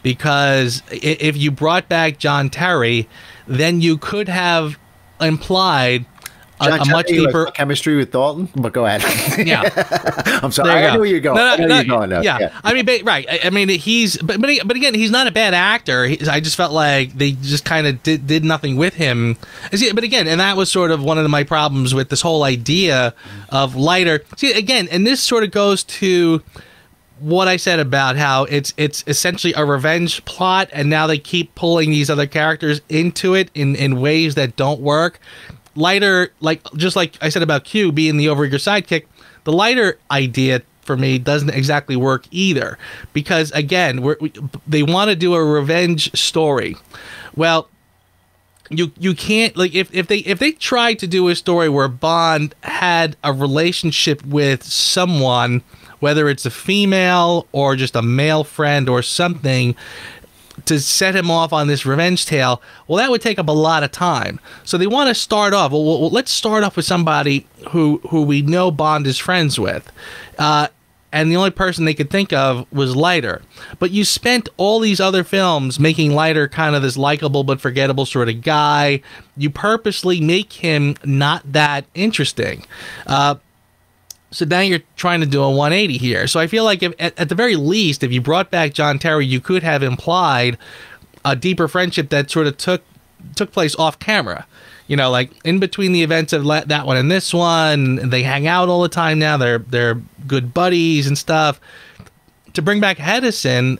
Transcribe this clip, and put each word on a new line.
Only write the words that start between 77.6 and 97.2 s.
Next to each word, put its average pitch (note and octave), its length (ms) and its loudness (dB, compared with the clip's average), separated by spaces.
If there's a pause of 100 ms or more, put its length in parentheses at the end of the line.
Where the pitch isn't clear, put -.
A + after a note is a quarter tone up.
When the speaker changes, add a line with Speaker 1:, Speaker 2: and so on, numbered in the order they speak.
Speaker 1:
sort A#2+ 240 0
of A#2 120 -6
guy. D3 600 2 (340)
You C#3+ 140 -2
purposely G3 720 -2
make F3 320 0
him D3 500 0
not C#3+ 480 0
that D3 340 0 (100)
interesting. E3+ 680 -2 (440)
Uh, C#3+ 280 2 (960)
so - 140 -2
now F3 140 0
you're F#3 220 2 (160)
trying F3 240 0
to D#3 40 2
do C#3 160 2
a C#3 80 2
one C#3+ 240 2
eighty F#3 240 0
here. A#2+ 300 -2
So E3 120 0
I E3 60 2
feel A3 180 0
like G3+ 200 2
if, F3 160 -2
at, E3+ 200 -4
at E3 100 -2
the F3 60 -2
very A3+ 200 0
least, D#3+ 480 0
if B2 80 -2
you B2 100 0
brought D#3+ 300 -2
back D#3+ 220 0
John D3 260 -2
Terry, D#3 260 0
you B2+ 160 -2
could F#3 220 -2
have D3+ 180 0
implied C3 760 0 (680)
a C#3 100 0
deeper E3+ 320 -2
friendship F3 420 -2
that C#3+ 200 0
sort D#3 160 0
of C#3 120 -2
took, F3+ 260 -2 (520)
took G3+ 160 -4
place D#3+ 260 -2
off D#3+ 200 0
camera. D3 480 -4 (400)
You C#3+ 100 -2
know, C3 160 2
like, B2+ 180 0 (160)
in F3+ 140 0
between F#3+ 320 -2
the F3 100 2
events D#3+ 320 0
of D3 120 0
la-, D3+ 200 0
that D3 220 -2
one C3 100 2
and C3+ 140 2
this F#3 200 0